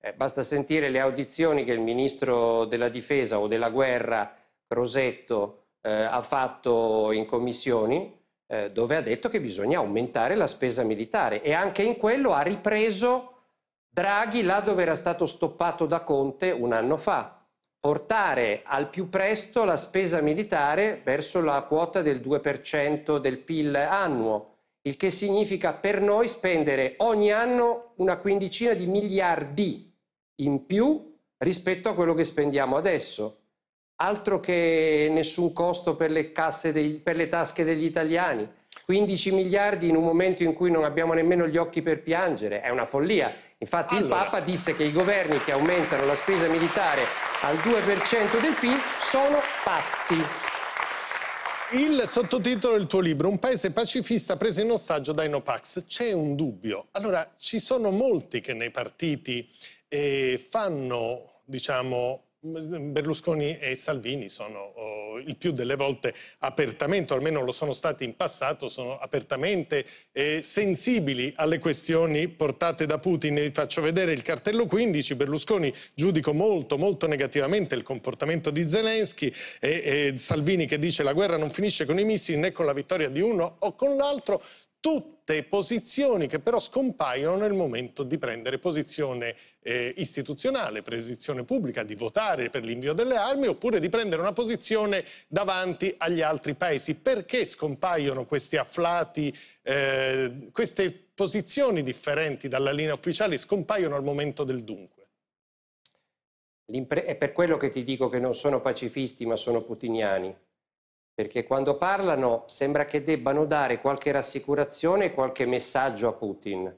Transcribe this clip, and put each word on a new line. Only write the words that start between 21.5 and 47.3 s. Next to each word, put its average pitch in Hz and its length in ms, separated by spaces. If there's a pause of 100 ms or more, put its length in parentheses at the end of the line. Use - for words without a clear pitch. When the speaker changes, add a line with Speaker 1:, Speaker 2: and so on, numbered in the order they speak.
Speaker 1:
quota 165 400
del 143 180
due 139 200
per 143 200
cento 151 560
del 131 220
pil 151 360
annuo, 139 840 (260)
il - 160
che 190 120
significa 196 600
per 196 300
noi 208 260
spendere 147 680
ogni 208 340
anno 240 640
una 180 220
quindicina 202 560
di 180 120
miliardi 180 1040 (480)
in 139 280
più 254 500 (220)
rispetto 180 500
a 208 60
quello 170 180
che 160 120
spendiamo 139 520
adesso. 131 640 (580)
Altro 202 440
che 160 680
nessun 160 440
costo 175 420
per 156 160
le 156 220
casse 160 400
dei, 151 220
per 160 200
le 165 140
tasche 170 340
degli 160 220
italiani. 160 640 (340)
Quindici 190 460
miliardi 190 580
in 160 60
un 160 80
momento 175 400
in 165 100
cui 175 200
non 160 100
abbiamo 160 300
nemmeno 170 340
gli 156 100
occhi 170 240
per 156 220
piangere, 143 580
è 127 100
una 123 160
follia. 143 460 (260)
Infatti - 360
il 208 120
Speaker 2:
Allora. 185 180
Speaker 1:
Papa 202 160
disse 170 340
che 151 80
i 151 80
governi 170 540
che 147 80
aumentano 151 520
la 143 120
spesa 170 320
militare 165 560 (380)